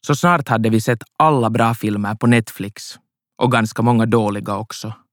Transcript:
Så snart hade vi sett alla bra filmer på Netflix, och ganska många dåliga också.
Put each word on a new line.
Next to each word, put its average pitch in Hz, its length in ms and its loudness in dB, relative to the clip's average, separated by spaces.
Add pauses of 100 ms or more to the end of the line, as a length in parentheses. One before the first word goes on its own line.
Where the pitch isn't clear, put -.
Så 147 100 0
snart 175 320 0
hade 113 220 2
vi 110 120 2
sett 117 220 -2 (140)
alla 139 320 2
bra 113 240 2
filmer 104 420 -4
på 117 120 0
Netflix, - 720 -2 (380)
och - 140 0
ganska 113 300 0
många 117 240 2
dåliga 104 520 -2
också. 110 360 -12 (200)